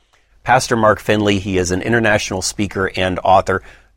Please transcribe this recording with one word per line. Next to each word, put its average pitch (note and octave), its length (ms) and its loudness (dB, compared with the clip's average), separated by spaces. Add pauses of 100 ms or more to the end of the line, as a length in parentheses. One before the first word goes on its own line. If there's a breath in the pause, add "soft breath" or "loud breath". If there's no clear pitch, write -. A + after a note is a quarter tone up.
(420)
Pastor B2+ 340 0
Mark G#2+ 240 2
Finley. G#2 380 0
He F#2+ 180 -4
is F2+ 140 0
an F2+ 100 -2
international G#2+ 600 0
speaker G2 520 -4
and F#2 300 -2
author, F#2+ 380 2 (340 soft breath)